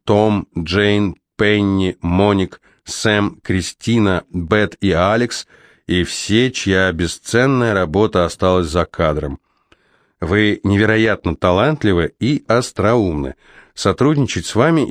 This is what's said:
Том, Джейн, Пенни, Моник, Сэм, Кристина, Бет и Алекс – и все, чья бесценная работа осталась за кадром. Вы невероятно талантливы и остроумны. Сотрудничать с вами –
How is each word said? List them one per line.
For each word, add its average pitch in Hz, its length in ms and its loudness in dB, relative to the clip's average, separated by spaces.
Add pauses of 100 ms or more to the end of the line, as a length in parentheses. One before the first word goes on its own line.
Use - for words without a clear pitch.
Том, 104 500 2
Джейн, 101 600 0 (200)
Пенни, 101 680 0
Моник, 95 580 0 (240)
Сэм, 104 580 -2
Кристина, 98 840 -2
Бет 92 540 -2
и 101 100 2
Алекс – 107 540 0 (400)
и 90 180 0
все, 117 460 0
чья 95 420 0
бесценная 117 840 0
работа 92 500 0
осталась 90 440 0
за 85 180 -2
кадром. 73 520 -4 (800)
Вы 104 460 0
невероятно 104 720 0
талантливы 95 840 0
и 139 300 -2
остроумны. 98 840 0 (400)
Сотрудничать 120 720 0
с - 80 -12
вами – 151 360 2